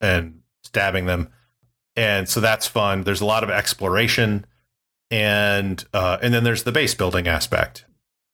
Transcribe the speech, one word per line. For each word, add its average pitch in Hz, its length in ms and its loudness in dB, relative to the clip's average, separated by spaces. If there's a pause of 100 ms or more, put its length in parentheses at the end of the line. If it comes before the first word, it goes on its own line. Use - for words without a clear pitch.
and 87 400 0 (240)
stabbing 95 420 0
them. 87 220 -2 (680)
And 101 320 0
so - 120 -2
that's 110 260 2
fun. 98 360 0
There's 98 180 -2
a 104 60 0
lot 110 180 0
of 104 60 -4
exploration, 101 960 0 (640)
and, 104 840 0
uh, 92 300 0
and 120 120 2
then 120 100 2
there's 117 200 0
the 120 80 -2
base 143 220 0
building 90 340 0
aspect. - 560 -2 (500)